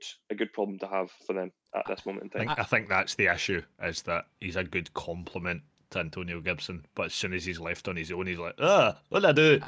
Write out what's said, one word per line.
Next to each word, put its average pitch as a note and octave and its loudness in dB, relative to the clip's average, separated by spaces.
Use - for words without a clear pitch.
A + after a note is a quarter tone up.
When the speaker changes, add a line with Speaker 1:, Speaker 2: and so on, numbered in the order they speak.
Speaker 1:
a G#2+ -4
good G#2+ -4
problem G2+ -2
to F#2+ -8
have F#2+ -2
for F#2+ -2
them F#2 -2
at G2+ -2
this G2+ -6
moment - -8
in G#2 -2
Speaker 2:
I A2 0
Speaker 1:
time. C#3+ -2
Speaker 2:
think, A#2+ -2
I A2 0
think G#2+ 2
that's F#2+ 2
the G2+ 4
issue, F2 2
is F2 -4
that E2+ -2
he's F2+ -6
a F#2 0
good E2+ -4
complement F2 -6
to F#2+ -4
Antonio E2+ -6
Gibson, E2+ -6
but F2 -2
as - -6
soon F#2 -2
as F2 -4
he's E2+ -6
left E2+ -6
on F2+ -4
his D#2+ -6
own, F2+ -4
he's F2 -4
like, E2+ -8
"Ah, D3+ 4
what'd G3 4
I D#3 8
do?" D3 8